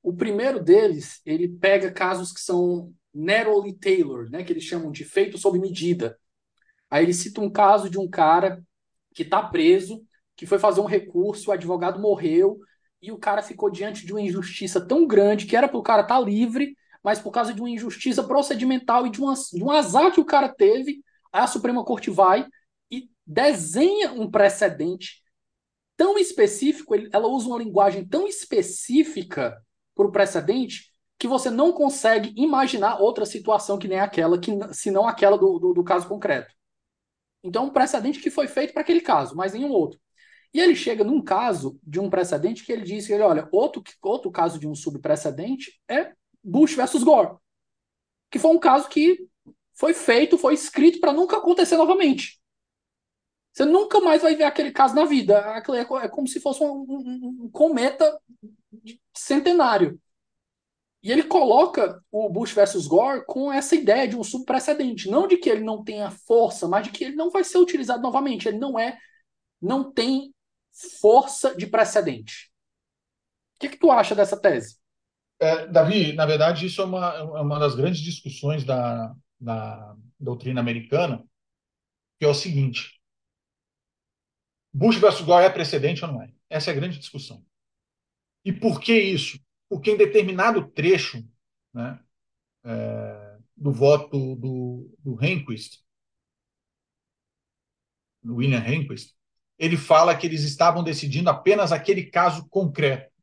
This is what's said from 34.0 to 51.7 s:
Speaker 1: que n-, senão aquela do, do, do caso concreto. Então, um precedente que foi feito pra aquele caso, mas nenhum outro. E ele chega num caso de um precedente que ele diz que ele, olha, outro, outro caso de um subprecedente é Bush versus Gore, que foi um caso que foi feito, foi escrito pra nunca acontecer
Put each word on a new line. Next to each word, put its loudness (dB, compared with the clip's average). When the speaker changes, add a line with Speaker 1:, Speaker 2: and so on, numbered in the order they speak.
Speaker 1:
que -4
n-, -6
senão 0
aquela 4
do, 2
do, 0
do 0
caso -2
concreto. -6
Então, -4
um -8
precedente 0
que -4
foi -2
feito -4
pra -4
aquele 2
caso, 0
mas -6
nenhum -8
outro. -2
E 0
ele 6
chega -4
num -2
caso -2
de -8
um -4
precedente -4
que -8
ele -6
diz -10
que -4
ele, 2
olha, 2
outro, 0
outro -4
caso -2
de -10
um -8
subprecedente -6
é -4
Bush 4
versus 0
Gore, 6
que -4
foi 6
um 6
caso 4
que 2
foi 0
feito, 2
foi 2
escrito 4
pra 2
nunca 2
acontecer 2